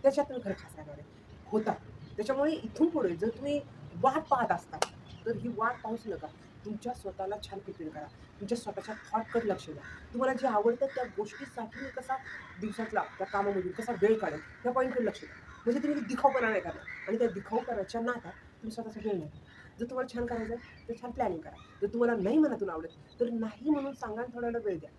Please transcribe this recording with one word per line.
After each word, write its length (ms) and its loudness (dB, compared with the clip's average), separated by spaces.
त्याच्यात 240 6
तुम्ही 180 -6
खरं 140 0
खास 180 -16
राहणार 220 -12
आहे, 60 -14
होता. 260 2
त्याच्यामुळे 360 4
इथून 360 4
पुढे 280 2
जर 120 2
तुम्ही 320 0
वाट 300 6
पाहत 220 4
असता, 240 -4
तर 100 0
ही 200 -4
वाट 280 0
पाहूच 220 -2
नका. 200 -4
तुमच्या 280 -6
स्वतःला 500 -4
छान 160 -8
प्रिपेअर 320 -8
करा, 160 -10
तुमच्या 180 -2
स्वतःच्या 360 -6
थॉटकडे 360 2
लक्ष 180 0
द्या. 160 -10
तुम्हाला 220 2
जे 120 0
आवडतं 400 4
त्या 180 -2
गोष्टीसाठी 760 -6
मी 100 -6
कसा 260 -4
दिवसातला 420 0
त्या 80 -2
कामामधून 460 2
कसा 200 -4
वेळ 260 6
काढेल, 220 -2
त्या 100 2
पॉईंटकडे 340 4
लक्ष 140 -2
द्या. 440 -18
म्हणजे 240 2
तुम्ही 160 2
दिखाऊपणा 440 4
नाही 120 4
करणार 480 -8
आणि 100 2
त्या 100 6
दिखाऊपणाच्या 720 -2
नादात 320 -2
तुम्ही 380 -12
स्वतःचा 340 -8
वेळ 140 2
नाही. 120 -6
जर 100 -4
तुम्हाला 240 -2
छान 120 -2
करायचं 280 -2
आहे, 340 -10
तर 140 -4
छान 80 -8
प्लॅनिंग 300 0
करा. 160 -14
जर 100 4
तुम्हाला 300 4
नाही 160 6
मनातून 320 4
आवडत, 500 -6
तर 100 2
नाही 400 0
म्हणून 220 4
सांगा 300 -4
आणि 120 -6
थोडा 140 0
वेळ 160 0
वेळ 140 2
द्या. 200 -12